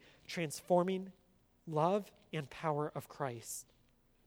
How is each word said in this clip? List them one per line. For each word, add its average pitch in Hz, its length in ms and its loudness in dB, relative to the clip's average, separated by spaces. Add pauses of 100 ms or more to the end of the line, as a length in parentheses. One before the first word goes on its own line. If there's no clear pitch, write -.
(280)
transforming 180 840 2 (540)
love 170 440 2 (220)
and 151 180 -6
power 151 460 -2
of - 140 -8
Christ. - 640 -8 (540)